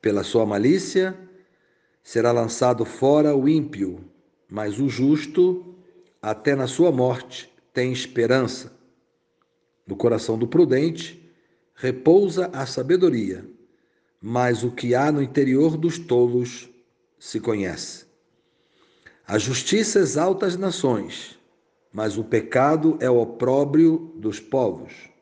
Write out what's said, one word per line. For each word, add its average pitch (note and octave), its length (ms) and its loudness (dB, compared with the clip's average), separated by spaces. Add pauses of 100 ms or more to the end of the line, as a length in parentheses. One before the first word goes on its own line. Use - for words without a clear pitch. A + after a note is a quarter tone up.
Pela G2+ 220 0
sua A2+ 220 0
malícia, F3 720 0 (840)
será A#2 280 0
lançado A#2 540 0
fora D3 500 2
o C3+ 120 2
ímpio, G2 520 -2 (500)
mas G#2 300 -6
o C#3 100 0
justo, D3+ 840 0 (460)
até A2 340 0
na C3 120 -2
sua E3 240 2
morte, B2+ 580 -2 (240)
tem B2+ 180 -2
esperança. B2 800 -2 (1120)
No G2 80 -8
coração A2+ 420 -2
do A#2 100 -2
prudente D#3+ 840 0 (420)
repousa E3+ 800 2
a C3+ 140 -8
sabedoria, B2+ 800 0 (760)
mas A#2+ 420 0
o A#2+ 80 -2
que A#2+ 220 -2
há C#3+ 180 2
no D3 100 0
interior C#3 560 2
dos E3 200 -2
tolos B2 720 0 (480)
se - 220 -10
conhece. G2 680 -6 (1200)
A G#2+ 120 -2
justiça G3 640 0
exalta F3 460 0
as F3+ 120 -2
nações, - 840 -4 (540)
mas G#2+ 240 -4
o A2+ 60 -6
pecado D3 760 2
é B2+ 100 -2
o A#2+ 120 4
opróbrio C#3+ 960 2
dos G#2 240 -6
povos. G#2 680 -4 (120)